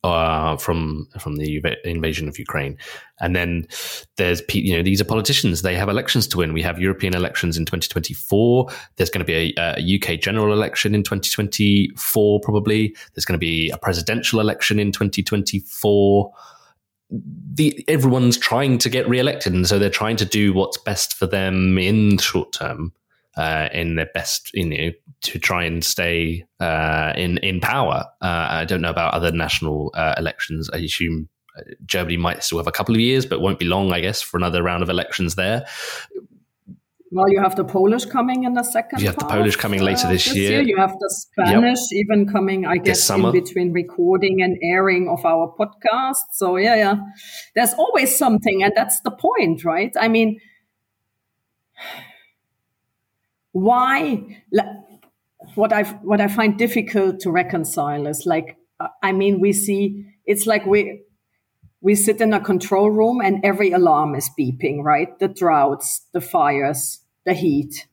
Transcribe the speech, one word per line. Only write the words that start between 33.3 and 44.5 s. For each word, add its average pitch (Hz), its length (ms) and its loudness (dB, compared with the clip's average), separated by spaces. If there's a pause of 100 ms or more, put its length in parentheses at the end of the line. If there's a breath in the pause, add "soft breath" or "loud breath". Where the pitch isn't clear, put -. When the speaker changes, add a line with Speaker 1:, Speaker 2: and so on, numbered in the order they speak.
Speaker 1:
won't 95 180 0
be 90 60 -2
long, 92 280 0
I 87 60 0
guess, 95 240 -4
for - 140 -6
another 87 260 0
round 87 180 -2
of 87 80 -2
elections 90 460 -4
there. 107 320 -2 (1500 loud breath)
Speaker 2:
Well, 190 140 4
you 196 140 4
have 190 120 0
the 190 80 -2
Polish 208 420 2
coming 254 380 -2
in 247 120 -2
the 240 80 0
second 226 360 -4
Speaker 1:
You 101 60 0
have 98 120 -2
the - 80 -4
Speaker 2:
half, - 120 -2
Speaker 1:
Polish 104 180 2
coming 101 280 0
later 95 240 2
Speaker 2:
uh, 90 60 2
Speaker 1:
this 92 120 2
Speaker 2:
this 262 100 0
Speaker 1:
year. 98 180 2
Speaker 2:
year. 110 100 4
You 214 140 2
have 190 160 2
the 190 220 -6 (220)
Speaker 1:
Yep. 185 100 4
Speaker 2:
Spanish 240 440 4
even 202 360 2
coming, 196 380 0
I 170 140 2
Speaker 1:
This 170 60 -6
Speaker 2:
guess, 180 180 2
Speaker 1:
summer. 117 260 2
Speaker 2:
in - 40 2
between 175 380 0
recording 185 680 2
and 180 220 0